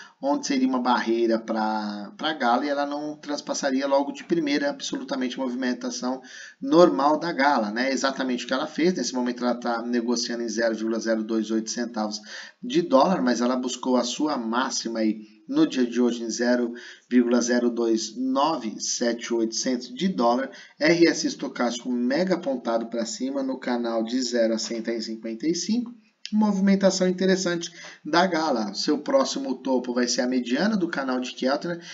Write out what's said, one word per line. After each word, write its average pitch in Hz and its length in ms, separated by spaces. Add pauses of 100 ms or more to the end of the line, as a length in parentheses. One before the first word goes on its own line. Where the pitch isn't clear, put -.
(220)
onde 143 260
seria 131 200
uma 127 140
barreira 113 560
pra, 107 800
pra - 160
Gala 262 320
e 294 40
ela 277 160
não 147 320
transpassaria 139 680
logo 139 260
de - 120
primeira, 147 460
absolutamente 131 680
movimentação 127 840 (380)
normal 160 600
da 170 120
Gala, 131 380
né? 123 220
Exatamente 131 540
o - 20
que 131 60
ela 147 140
fez. 170 260
Nesse 131 200
momento 123 300
ela 120 120
tá 120 260
negociando 120 600
em 117 80
zero 113 240
vírgula 110 260
zero 110 240
dois 110 280
oito 110 180
centavos 110 500 (440)
de 135 180
dólar, 147 400
mas 120 200
ela 123 140
buscou 127 420
a 117 60
sua 147 340
máxima 117 640
aí 110 360 (120)
no 151 200
dia 131 180
de 117 160
hoje 117 220
em 113 60
zero 120 440 (360)
vírgula 120 300
zero 120 300
dois 113 480
nove 131 640
sete 117 520
oito 113 220
centos 123 380
de 156 140
dólar. 127 420 (300)
R 165 280
S - 180
I 135 40
estocástico - 600
mega 135 460
apontado 120 520
pra 113 180
cima 135 360
no 131 160
canal 117 460
de 123 180
zero 113 320
a 110 40
cento 113 320
em 117 100
cinquenta 113 480
e 175 80
cinco. 226 380 (400)
Movimentação 196 760
interessante 180 640 (320)
da 170 220
Gala. 147 480
Seu 147 240
próximo 135 560
topo 123 400
vai 123 140
ser 131 140
a 123 60
mediana 131 480
do 170 120
canal 131 320
de 127 140
Keltner, 160 460 (140)